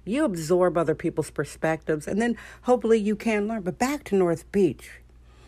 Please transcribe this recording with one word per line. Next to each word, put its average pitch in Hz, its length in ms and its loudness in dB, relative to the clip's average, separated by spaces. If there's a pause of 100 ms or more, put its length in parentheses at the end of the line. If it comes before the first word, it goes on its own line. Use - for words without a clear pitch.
You 262 200 -2
absorb 175 520 2
other 160 180 0
people's 156 360 -4
perspectives, 160 760 -4
and 208 160 -2
then 233 140 -2 (260)
hopefully 226 360 4
you 208 180 0
can 208 320 -2
learn. 220 140 -6
But 170 160 -6
back 285 260 -2
to - 100 -2
North 175 380 0
Beach. - 480 0 (480)